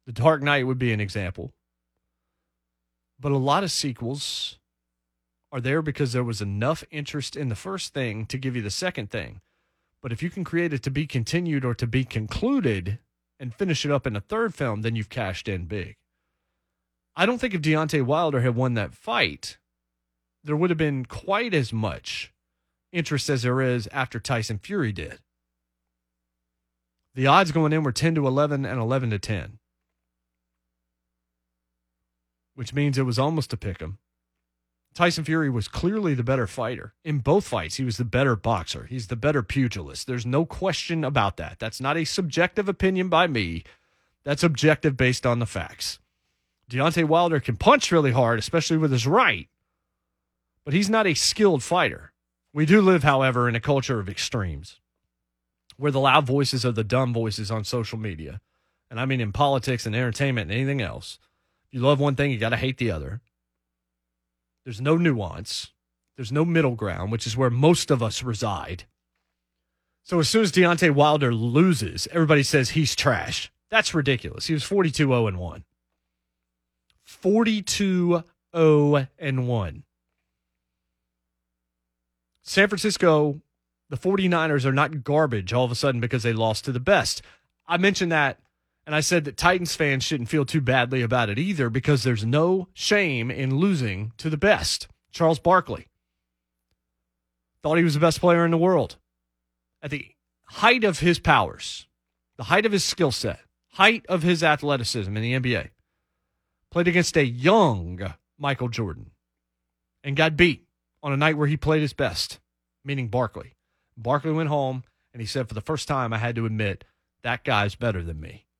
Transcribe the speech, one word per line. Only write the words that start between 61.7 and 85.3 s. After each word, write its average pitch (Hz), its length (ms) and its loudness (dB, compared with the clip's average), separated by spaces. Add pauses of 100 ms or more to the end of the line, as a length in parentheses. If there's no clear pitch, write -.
you 123 80 -6
love 139 180 4
one 143 160 2
thing, 143 160 0
you 120 60 -2
gotta 113 180 -2
hate 131 220 -4
the 117 140 -2
other. 78 280 -6 (1400)
There's 117 180 -10
no 151 160 2
nuance. 107 720 -2 (440)
There's 120 160 -10
no 151 120 2
middle 165 300 2
ground, 98 380 -4
which 117 160 -4
is 110 100 -6
where 131 140 2
most 151 400 4
of 127 100 2
us 110 220 -4
reside. 101 600 -6 (1160)
So - 160 -2
as 156 100 4
soon 220 140 4
as 196 100 2
Deontay 175 380 4
Wilder 143 420 4
loses, 120 800 2
everybody 156 300 4
says 131 300 2
he's 151 240 0
trash. - 560 -2 (180)
That's 220 240 0
ridiculous. 139 540 -2
He 160 60 -2
was 147 100 -2
forty-two 151 500 0
oh 117 140 2
and 92 100 -4
one. 85 280 -10 (1400)
Forty-two 190 1200 2 (300)
oh 147 520 6 (140)
and 131 280 -2
one. 107 360 -4 (2500)
San 196 260 2
Francisco, 160 720 2 (480)
the 135 80 -8
forty-niners 175 680 0
are 135 80 2
not 147 300 0
garbage 120 500 0